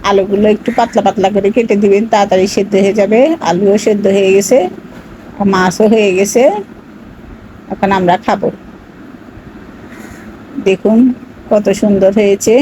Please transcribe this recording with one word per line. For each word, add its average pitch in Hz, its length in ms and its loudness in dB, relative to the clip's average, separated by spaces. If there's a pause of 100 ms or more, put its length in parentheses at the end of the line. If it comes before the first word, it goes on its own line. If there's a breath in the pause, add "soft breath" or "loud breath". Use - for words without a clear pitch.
আলুগুলো 202 460 0
একটু 214 260 -2
পাতলা 233 260 0
পাতলা 190 280 0
করে 196 220 0
কেটে 226 240 0
দিবেন, 208 320 2
তাড়াতাড়ি 202 400 2
সেদ্ধ 202 280 -4
হয়ে 190 180 2
যাবে। 214 260 2 (220)
আলুও 196 360 0
সেদ্ধ 208 300 -2
হয়ে 196 260 2
গেছে, 196 360 2 (760)
মাছও 190 420 0
হয়ে 208 280 2
গেছে। 202 280 0 (1300)
এখন 196 220 -2
আমরা 185 260 2
খাবো। 202 320 -2 (2250 loud breath)
দেখুন, 220 480 2 (360)
কত 208 200 0
সুন্দর 196 440 2
হয়েছে 202 480 0